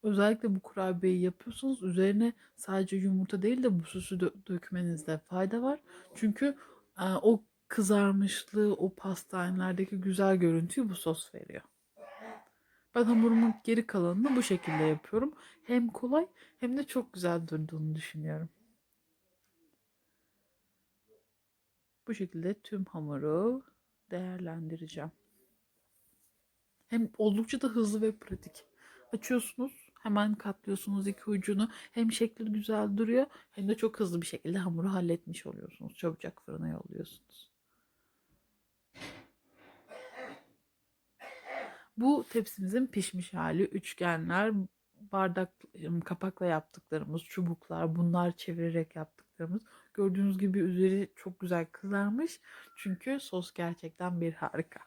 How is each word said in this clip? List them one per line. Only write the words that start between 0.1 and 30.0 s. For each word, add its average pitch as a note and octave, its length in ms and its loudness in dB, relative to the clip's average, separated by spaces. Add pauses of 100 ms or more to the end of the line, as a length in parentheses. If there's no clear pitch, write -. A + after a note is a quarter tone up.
bu F#3+ 40 0
kurabiyeyi F#3 600 0
yapıyorsanız A#3+ 640 -2
üzerine G3 500 4 (220)
sadece F#3+ 420 -2
yumurta F#3+ 440 2
değil B3 220 2
de G3 160 4
bu E3 40 -2
sosu F#3 320 -6
dö-, F3+ 320 -2
dökmenizde E3+ 720 -4
fayda G3 440 -2
var. C#4 180 -2 (360)
Çünkü, A3 420 0 (420)
e, F#3+ 40 -2 (180)
o G#3+ 220 6 (240)
kızarmışlığı, G3+ 1040 4
o F#3+ 220 -2
pastanelerdeki F#3 1040 -2
güzel F#3+ 340 4
görüntüyü E3+ 540 4
bu F3+ 60 -4
sos - 400 -4
veriyor. - 260 -12 (1300)
Ben A#3+ 80 6
hamurumun A3+ 600 6
geri A3+ 240 2
kalanını G3+ 480 2
bu B3 80 4
şekilde D#3+ 400 0
yapıyorum. G#3+ 500 0 (300)
Hem A#3+ 240 2
kolay C#4 400 0 (320)
hem B3+ 180 -2
de C#4+ 60 -2
çok - 300 -4
güzel E3+ 340 -2
durduğunu D#3 480 -4
düşünüyorum. D#3 540 -8 (3500)
Bu A#3 60 -2
şekilde F3+ 400 -4
tüm G3+ 320 -6
hamuru D#3 760 -2 (480)
değerlendireceğim. E3 1000 -8 (1800)
Hem A3+ 300 0
oldukça A3 440 2
da C#4 60 0
hızlı A3 340 2
ve A3 160 2
pratik. - 480 -14 (480)
Açıyorsunuz, - 760 -4 (100)
hemen G#3 360 2